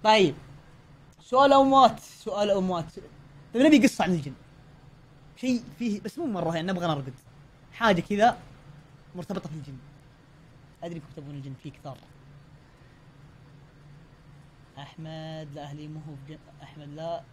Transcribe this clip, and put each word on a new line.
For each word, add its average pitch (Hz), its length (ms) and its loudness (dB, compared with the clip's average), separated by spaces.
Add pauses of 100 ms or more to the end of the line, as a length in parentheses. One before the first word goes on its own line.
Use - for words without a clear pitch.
طيب. 208 280 6 (840)
سؤال 277 320 6
أموات، 269 460 6
سؤال 208 520 -4
أموات. 185 340 0 (680)
طيب، 247 120 2
نبي 311 120 8
قصة 226 260 2
عن 175 80 0
الجن. 139 220 -4 (1000)
شيء 247 280 -2 (160)
فيه، 202 220 -4
بس - 160 -12
مو 339 80 -6
مرة، 170 300 -4
يعني، 165 120 -4
نبغى 180 200 -2
نرقد. 139 260 -4 (600)
حاجة 208 280 2
كذا 208 360 2 (760)
مرتبطة 180 340 -10
في 156 60 -12
الجن. 139 220 -14 (1040)
أدري 170 120 -12
إنكم 160 200 -14
تبغون 147 200 -14
الجن 135 180 -12 (100)
فيه 143 80 -12
كثار. - 260 -16 (2750)
أحمد، 160 800 -14
لا، 147 80 -14
أهلي 147 240 -14
مو 156 120 -14
هو 151 140 -16 (140)
بجن-، - 360 -20
أحمد، 143 240 -20
لا. 160 460 -10